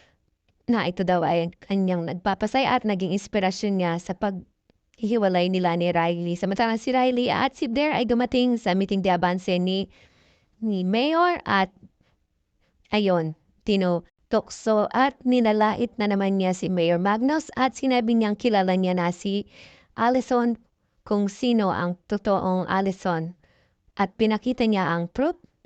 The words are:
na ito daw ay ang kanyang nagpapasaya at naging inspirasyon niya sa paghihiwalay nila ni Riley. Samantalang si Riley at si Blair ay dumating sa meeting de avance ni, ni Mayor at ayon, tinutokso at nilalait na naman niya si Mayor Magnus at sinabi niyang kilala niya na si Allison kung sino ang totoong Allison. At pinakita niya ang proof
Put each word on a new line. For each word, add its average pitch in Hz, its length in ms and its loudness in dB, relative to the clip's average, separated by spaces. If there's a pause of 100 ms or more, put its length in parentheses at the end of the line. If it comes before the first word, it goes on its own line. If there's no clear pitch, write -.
(720)
na 220 160 0
ito 175 160 -4
daw 175 240 2
ay 170 240 0
ang - 80 -18
kanyang 185 480 -2
nagpapasaya 208 640 -2
at 247 160 0
naging 185 240 -2
inspirasyon 190 680 -2
niya 175 200 -2
sa 180 160 -8
paghihiwalay 190 1400 -2
nila 180 240 2
ni 175 160 0
Riley. 170 480 0
Samantalang 226 400 0
si 254 160 -2
Riley 254 400 2
at 262 240 -2
si 302 80 -2
Blair 277 240 0
ay 247 160 0
dumating 247 560 2
sa 185 160 0
meeting 190 240 0
de 185 80 2
avance 180 480 0
ni, 185 320 -2 (720)
ni 202 200 -2
Mayor 311 640 2
at 190 240 0 (1200)
ayon, 180 480 0 (240)
tinutokso 196 1300 -2
at 269 320 0
nilalait 220 800 2
na 208 80 0
naman 196 320 0
niya 185 80 0
si 180 160 -4
Mayor 170 320 2
Magnus 226 560 0
at 254 240 -2
sinabi 240 400 0
niyang 208 160 0
kilala 196 400 2
niya 185 240 0
na 175 160 0
si 202 320 -4 (480)
Allison 240 640 0 (480)
kung 208 240 0
sino 220 400 0
ang 175 240 -2 (160)
totoong 185 560 0
Allison. 185 720 -4 (560)
At 196 240 -2
pinakita 226 480 0
niya 190 240 2
ang 170 240 -4
proof 330 240 -2 (280)